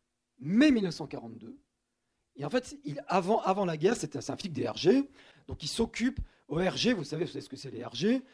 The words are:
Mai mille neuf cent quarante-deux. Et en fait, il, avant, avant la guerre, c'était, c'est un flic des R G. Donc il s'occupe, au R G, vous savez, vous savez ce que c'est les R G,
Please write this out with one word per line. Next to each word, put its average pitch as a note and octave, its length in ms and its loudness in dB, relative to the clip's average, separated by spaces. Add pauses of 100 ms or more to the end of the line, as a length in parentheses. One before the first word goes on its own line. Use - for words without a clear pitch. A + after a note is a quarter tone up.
(400)
Mai A3 320 6
mille A3 120 4
neuf E3+ 120 -2
cent D3+ 100 -8
quarante-deux. - 540 -12 (800)
Et C#3 60 -8
en D3 60 -4
fait, B3+ 340 -2
il, - 240 -8
avant, F#3 340 2
avant F#3+ 240 2
la D#3+ 120 -2
guerre, G3 180 4
c'était, C#3 240 -6
c'est B2+ 120 -8
un - 40 -4
flic F#3 160 -8
des A#2+ 160 -2
R A2 80 -6
G. A#3+ 320 6 (400)
Donc - 140 -10
il D3+ 60 -8
s'occupe, A3+ 520 -2 (280)
au C#3+ 80 -4
R F3+ 200 0
G, A#3 180 2
vous F3 100 -4
savez, D#3 220 -4
vous - 60 -8
savez C3+ 100 -10
ce - 80 -14
que - 60 -14
c'est C3+ 140 -12
les A2+ 160 -10
R A2+ 80 -12
G, A3 300 2 (100)